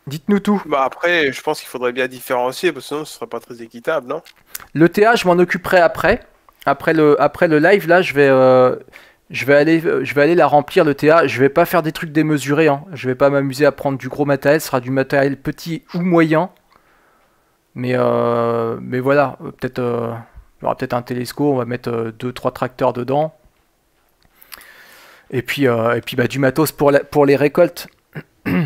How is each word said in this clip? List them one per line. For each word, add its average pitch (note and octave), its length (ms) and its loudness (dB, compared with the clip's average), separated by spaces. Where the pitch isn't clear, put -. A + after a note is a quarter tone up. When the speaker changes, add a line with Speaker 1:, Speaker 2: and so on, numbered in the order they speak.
Speaker 1:
Dites-nous D#3+ 340 -2
tout. G3+ 260 0
Speaker 2:
Bah C#3+ 200 -2
après, D#3+ 480 0
je - 80 -14
pense D3+ 180 -4
qu'il - 80 -18
faudrait B2 240 -4
bien B2+ 160 -4
différencier, B2+ 640 -4
parce C3+ 140 -10
que - 20 -18
sinon D3+ 180 -8
ce - 100 -18
serait B2+ 120 -14
pas A#2 140 -10
très A#2 200 -18
équitable, B2 460 -8
non ? C#3+ 140 -10
Speaker 1:
L'E D#3+ 140 4
T G#3 180 2
A, A#3+ 100 4
je F3+ 120 -2
m'en F3 60 4
occuperai F3+ 460 0
après. E3 420 0
Après C#3 280 -2
le, D3+ 280 4
après - 280 0
le D#3 100 2
live, E3+ 280 2
là, F3 140 4
je D#3 120 -4
vais, C#3+ 160 4
euh, C3 480 4
je - 160 -10
vais C#3+ 100 4
aller, D#3+ 300 4
euh, C#3 200 -2
je B2 80 -8
vais C#3+ 80 2
aller D#3+ 140 4
la D#3 120 4
remplir, D3 380 2
l'E D3 100 2
T D3 160 2
A. E3 160 4
Je A#2+ 140 -4
vais C#3 80 4
pas E3+ 160 2
faire E3+ 180 0
des D#3 80 -4
trucs D#3 220 -10
démesurés, D3+ 560 0
hein. C#3+ 240 -2
Je B2+ 160 -8
vais B2+ 60 -2
pas C#3 140 4
m'amuser C#3 360 0
à C#3 80 4
prendre C3+ 240 -4
du C3 100 -10
gros C#3+ 160 -4
matériel. C#3+ 380 0
Ce - 60 -10
sera C3 120 -2
du B2 120 -8
matériel C3+ 460 0
petit - 460 -10
ou F3+ 60 -6
moyen. E3+ 500 2
Mais, B2 200 -6
euh, A#2 840 0
mais B2+ 200 -6
voilà, C#3 420 0
euh, D3 80 -14
peut-être, - 280 -10
euh, A#2 340 -4
il - 20 -12
y - 20 -4
aura A#2+ 100 -2
peut-être B2+ 180 -8
un A#2+ 80 -2
télescope, B2 520 -4
on C3 40 -2
va A#2+ 80 -2
mettre, A#2+ 260 -8
euh, A2+ 220 -4
deux, B2 180 -8
trois B2 200 -6
tracteurs B2+ 420 -4
dedans. C3 420 -4
Et B2 120 -6
puis, C#3 260 -2
euh, A#2 280 2
et E3+ 60 -4
puis - 140 -10
bah, B2+ 120 0
du C3+ 120 -6
matos C#3 320 0
pour C#3+ 200 2
la, C#3+ 100 4
pour D3 240 2
les C#3+ 100 4
récoltes. D3 560 0
<clears throat> - 60 -20